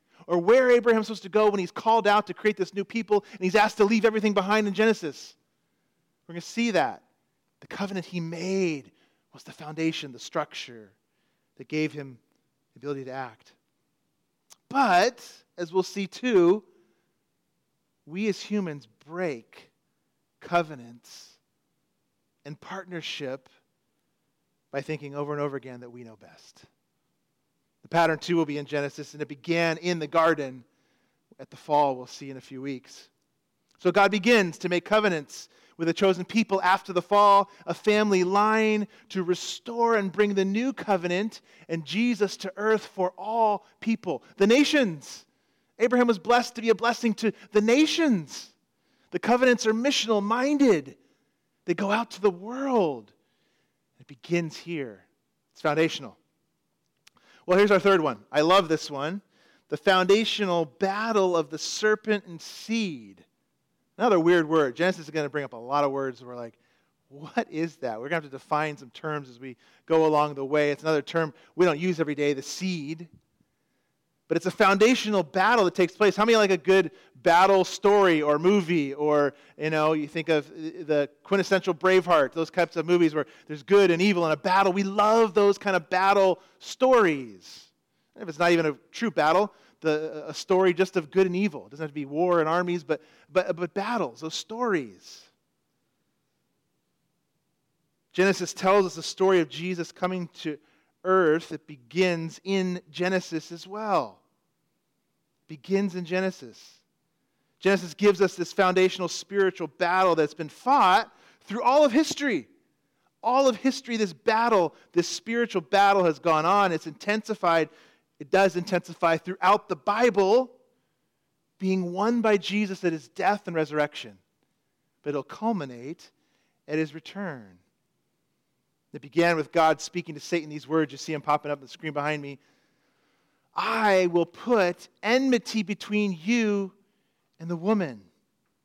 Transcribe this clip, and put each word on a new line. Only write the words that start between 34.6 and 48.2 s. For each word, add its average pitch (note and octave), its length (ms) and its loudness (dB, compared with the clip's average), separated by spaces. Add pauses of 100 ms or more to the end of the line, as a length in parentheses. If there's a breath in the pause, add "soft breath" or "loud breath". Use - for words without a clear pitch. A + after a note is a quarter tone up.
make F3 160 -2
covenants G3 640 -2 (320 soft breath)
with E3 80 0
a E3 40 -2
chosen F#3 300 0
people G3 380 -2
after F#3 320 0
the F3 80 0
fall, G3+ 480 4 (160 loud breath)
a F3 80 -6
family G#3 500 2
line G#3+ 640 0 (220 soft breath)
to F#3+ 140 -6
restore A#3 720 -2
and G3 160 -2
bring G#3 240 0
the F#3+ 100 2
new A3+ 260 -2
covenant F#3 720 -4 (280 soft breath)
and E3 140 -6
Jesus G3+ 540 -2
to F#3+ 180 -12
earth G#3+ 300 -2
for F#3 320 -4
all G#3+ 480 -2 (140 soft breath)
people. F#3 420 -4 (160 soft breath)
The G3 80 4
nations. B3 800 2 (540)
Abraham B3 260 4
was A3+ 140 0
blessed A#3+ 340 2
to A#3 80 -10
be A3+ 80 0
a G#3+ 60 6
blessing A3+ 400 0
to A3 160 0 (200 loud breath)
the G#3 100 4
nations. B3+ 920 0 (580)